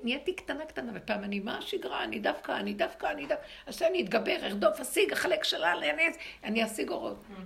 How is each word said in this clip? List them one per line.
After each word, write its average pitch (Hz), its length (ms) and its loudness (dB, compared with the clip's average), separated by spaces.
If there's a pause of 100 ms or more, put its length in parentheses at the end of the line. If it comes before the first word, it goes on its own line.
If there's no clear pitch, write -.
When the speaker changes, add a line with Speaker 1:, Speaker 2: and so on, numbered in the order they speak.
Speaker 1:
נהייתי 277 320 -2
קטנה, 294 300 -6
קטנה, 254 280 -6
ופעם 202 300 -2
אני, 202 160 -2
"מה 220 180 -4
השגרה? - 460 -4
אני - 140 -4
דווקא, - 340 0
אני 208 220 -2
דווקא, - 360 -2
אני 151 160 -4
דווקא, - 180 0 (220)
אז - 160 -6
אני 349 200 4
אתגבר, 226 400 2
ארדוף, - 380 4
אשיג, - 320 2
אחלק - 320 2
שלל, - 380 2 (120)
אני, 311 80 2 (420)
אני 226 200 2
אשיג 214 260 -2
אורות." - 260 -4 (140)
Speaker 2:
Mm. - 20 -14 (140)